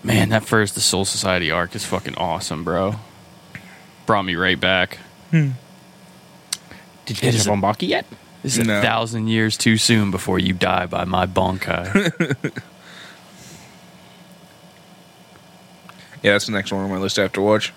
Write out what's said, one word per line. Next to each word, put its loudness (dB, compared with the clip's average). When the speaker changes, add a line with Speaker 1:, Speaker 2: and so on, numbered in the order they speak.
Speaker 1:
Man, 2
that 0
first, 0
the -4
Soul 0
Society 0
arc -2
is -8
fucking -6
awesome, -6
bro. -2
Brought 4
me -2
right 2
back. 2
Speaker 2:
Hmm. 4
Speaker 3:
Did -6
you 2
Speaker 1:
It 4
Speaker 3:
guys 2
Speaker 1:
is 2
Speaker 3:
have 0
Speaker 1:
a 2
Speaker 3:
on 0
Baki 0
yet? 0
Speaker 1:
This -2
is 2
Speaker 2:
No. 2
Speaker 1:
a 2
thousand 0
years 2
too 4
soon 4
before -2
you 0
die 2
by -4
my 0
Bankai. 0
Speaker 2:
<laughs> -10
Yeah, 4
that's 2
the -4
next -4
one -2
on -4
my -4
list -2
I 2
have 0
to -2
watch. 2